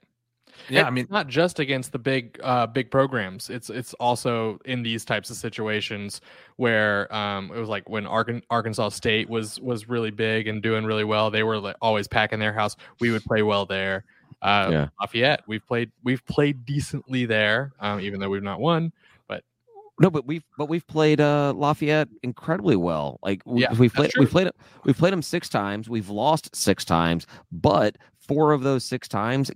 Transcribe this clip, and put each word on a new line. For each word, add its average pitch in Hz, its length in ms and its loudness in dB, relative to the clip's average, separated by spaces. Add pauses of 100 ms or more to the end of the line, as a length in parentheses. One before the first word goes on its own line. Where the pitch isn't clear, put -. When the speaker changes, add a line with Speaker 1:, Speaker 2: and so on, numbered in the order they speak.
(680)
Speaker 1:
Yeah, 131 100 4
Speaker 2:
And 156 80 4
Speaker 1:
I - 40 -2
mean 127 120 0
Speaker 2:
it's 120 80 -12
not 196 160 0
just 160 320 2
against 135 320 -2
the 135 80 -6
big, 123 420 -2
uh, 127 240 2
big 120 240 -2
programs. 120 600 0
It's, 127 200 -12
it's 120 260 -10
also 117 680 0
in 123 200 -4
these 113 200 -4
types 107 260 -2
of 113 60 -10
situations 107 840 -6 (340)
where, 107 580 2
um, 101 400 -4
it 113 60 -8
was 113 80 -6
like 104 220 -6
when 104 160 -4
Arkan-, 113 440 -2
Arkansas 110 400 0
State 110 400 0
was, 110 300 -4
was 117 300 -6
really 117 220 -2
big 110 360 -2
and 107 160 -4
doing 110 220 0
really 110 180 0
well. 107 260 2
They 110 140 0
were, 110 160 0
like, 98 220 -6
always 107 260 2
packing 110 320 2
their 107 140 0
house. 107 240 -2 (240)
We 120 100 2
would 110 140 -2
play 110 160 2
well 101 240 2
there. 95 400 -2 (360)
Uh, 101 300 4
Speaker 3:
Yeah. 76 160 2 (140)
Speaker 2:
Lafayette, 120 440 0
we've 107 220 -6
played, 117 240 -2 (140)
we've 127 200 0
played 143 400 0
decently 135 600 -4
there, 113 560 2
um, 104 180 -2
even 98 220 -6
though 98 80 -2
we've 98 120 -2
not 98 200 -6
won. 165 320 0 (340)
But - 160 -10 (560)
Speaker 3:
No, 185 100 -4
but 151 160 -4
we've, 151 180 -8 (140)
but 147 120 -6
we've 165 180 -4
played, 151 320 2
uh, 147 340 0
Lafayette 151 540 0 (160)
incredibly 160 540 0
well. 78 460 -2
Like, 98 220 -4
we, 123 180 0
Speaker 2:
Yeah, 120 100 0
Speaker 3:
we've 117 180 8
Speaker 2:
that's - 40 -16
Speaker 3:
played, 147 240 2
we've 135 100 6
Speaker 2:
true. 175 140 4
Speaker 3:
played, 185 80 0 (340)
we've 139 120 4
played 180 140 4
'em 185 100 0
six - 280 -4
times. 104 400 -2
We've 110 200 -4
lost 127 460 0
six - 300 0
times, 85 420 2 (240)
but 107 460 2 (220)
four 151 340 2
of 135 100 0
those 135 200 0
six - 240 -8
times, 123 480 -2